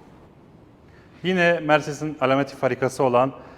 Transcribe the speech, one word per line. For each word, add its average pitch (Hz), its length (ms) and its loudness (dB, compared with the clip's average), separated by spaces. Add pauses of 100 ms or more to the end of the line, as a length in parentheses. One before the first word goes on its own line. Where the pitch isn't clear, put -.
(1200)
Yine 170 380 2
Mercedes'in 151 600 -2
alameti 135 360 0
farikası 127 480 -2
olan 131 280 2 (260)